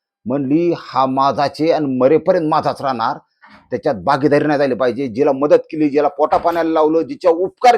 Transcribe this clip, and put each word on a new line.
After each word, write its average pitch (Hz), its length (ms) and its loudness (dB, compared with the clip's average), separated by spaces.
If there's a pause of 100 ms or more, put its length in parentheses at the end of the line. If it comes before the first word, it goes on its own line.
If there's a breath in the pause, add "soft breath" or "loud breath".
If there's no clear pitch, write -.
(260)
म्हणली, 147 520 0
"हा 135 280 -2
माझाचे 139 640 0
आणि 151 140 0
मरेपर्यंत 151 640 2
माझाच 147 320 -2
राहणार, 131 360 -4 (540 soft breath)
त्याच्यात 127 240 -4
भागीदारी 143 500 0
नाही 147 140 0
झाली 135 160 0
पाहिजे." 127 320 -2
जिला 139 240 -2
मदत 151 280 2
केली, 156 300 -2
जिला 143 180 0
पोटापाण्याला 165 640 0
लावलं, 160 320 2
जिच्या 143 300 -2
उपकार 190 460 2